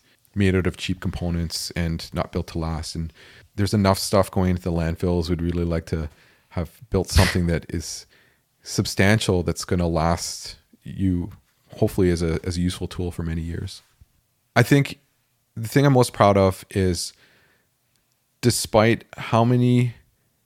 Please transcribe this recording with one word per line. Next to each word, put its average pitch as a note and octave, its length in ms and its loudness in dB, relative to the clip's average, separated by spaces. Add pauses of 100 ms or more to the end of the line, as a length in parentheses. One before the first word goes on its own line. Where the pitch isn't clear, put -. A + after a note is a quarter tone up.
(320)
made F#2+ 220 2
out F2+ 140 2
of E2+ 80 -4
cheap - 240 -6
components E2+ 760 -4
and E2 380 -4
not - 160 -4
built F2 180 -4
to - 100 -8
last. D#2+ 360 -6
And D#2+ 180 -8 (440)
there's G2+ 180 0
enough G2 240 4
stuff - 320 2
going F2+ 200 0
into F2+ 120 -2
the F2+ 100 -4
landfills. E2+ 560 -2
We'd E2+ 140 -2
really E2+ 220 -2
like E2 220 -2
to D#2+ 220 -6 (420)
have E2+ 200 -8 (200)
built F#2 200 -2
something F2+ 380 2
that E2 200 -2
is - 380 -10 (560)
substantial, G2+ 800 0
that's E2 220 -4
gonna F2+ 240 0
last E2 640 -2 (300)
you, F2+ 480 -2 (460)
hopefully, G2 320 2
as E2+ 120 0
a, E2 220 -2
as F2+ 120 -4
a F2 40 -2
useful F2 260 -4
tool F2 240 -8
for E2+ 140 -8
many E2 180 -6
years. E2+ 400 -10 (720)
I A#2+ 80 6
think - 380 2 (560)
the A2+ 100 -8
thing C#3 180 4
I'm C#3 100 6
most B2 180 4
proud G2+ 240 4
of F#2+ 340 2
is, F#2 420 0 (1300)
despite A2+ 640 2 (120)
how A#2 280 0
many B2 500 2 (520)